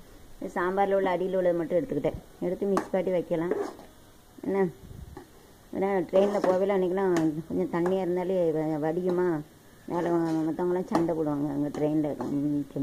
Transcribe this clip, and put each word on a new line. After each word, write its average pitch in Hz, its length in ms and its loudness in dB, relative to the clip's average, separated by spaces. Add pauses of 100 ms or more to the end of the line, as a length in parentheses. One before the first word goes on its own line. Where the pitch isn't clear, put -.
(540)
சாம்பார்ல 196 400 2
உள்ள 190 220 2
அடியில 185 200 0
உள்ளதை 180 160 4
மட்டும் 170 260 0
எடுத்துக்கிட்டேன். 147 360 0 (260)
எடுத்து 185 260 -2
மிக்ஸ் 190 240 0
பண்ணி 185 200 0
வைக்கலாம். 170 420 0 (920)
என்ன? 196 200 2 (1160)
ஏன்னா 190 320 0
ட்ரெயின்ல 202 300 4
போகல 190 360 2
அன்னைக்கெல்லாம் 180 540 2 (160)
கொஞ்சம் 175 240 -2
தண்ணியா 180 280 2
இருந்தாலே 180 500 0
வ-, 156 280 0
வடியுமா, 175 600 0 (440)
மேல 170 240 -2
வ-, 165 400 2
மத்தவங்கலாம் 180 380 0
சண்டை 170 280 0
போடுவாங்க 151 340 0
அங்க 143 200 -2 (100)
ட்ரெயின்ல. 151 400 0
ம், 143 480 -2 (160)